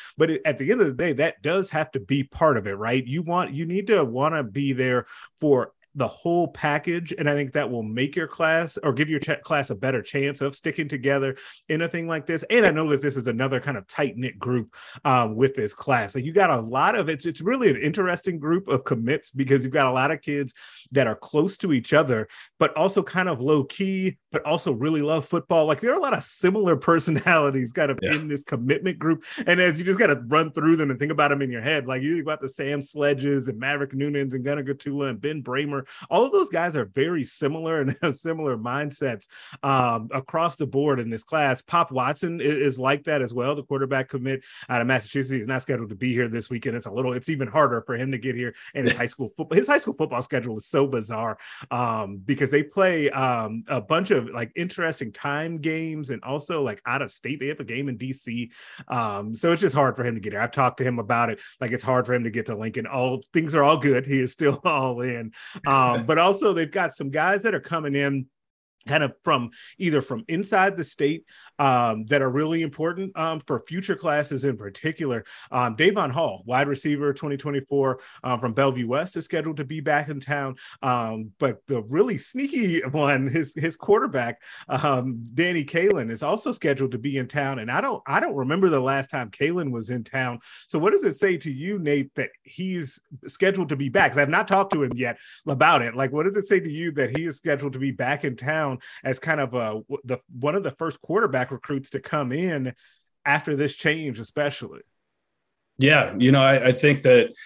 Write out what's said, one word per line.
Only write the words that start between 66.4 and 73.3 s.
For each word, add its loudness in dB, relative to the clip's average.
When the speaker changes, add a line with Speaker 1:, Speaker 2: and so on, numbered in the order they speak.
Speaker 1:
they've 0
got -2
some -6
guys 0
that 0
are -2
coming -4
in 0
kind 2
of -2
from, 0
either 2
from -6
inside 2
the -6
state, -2
um, 2
that 2
are 0
really 0
important, -6
um, -4